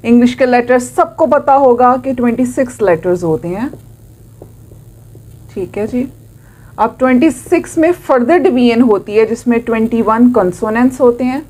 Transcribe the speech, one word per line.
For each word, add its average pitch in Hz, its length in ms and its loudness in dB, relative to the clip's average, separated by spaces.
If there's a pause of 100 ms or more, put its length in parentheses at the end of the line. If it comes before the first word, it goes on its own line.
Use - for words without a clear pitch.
English 240 280 4
के 262 120 0
letters 247 500 0
सबको 330 320 0
पता 285 260 2
होगा 247 440 4
कि 269 160 -6
ट्वेंटी 247 320 -2
सिक्स 254 360 -4
letters 175 420 0
होते 160 240 -2
हैं, 214 220 -6 (1800)
ठीक 185 240 -10
है 214 100 -6
जी। 247 180 -4 (760)
अब 220 200 -2
ट्वेंटी 254 320 2
सिक्स - 460 -4
में 330 140 2
further 294 480 0
division 240 420 2
होती 208 340 0
है, 220 100 4
जिसमें 233 340 -2
ट्वेंटी 226 420 -2
वन 220 300 2
consonants 226 720 -2
होते 247 220 2
हैं 262 260 -4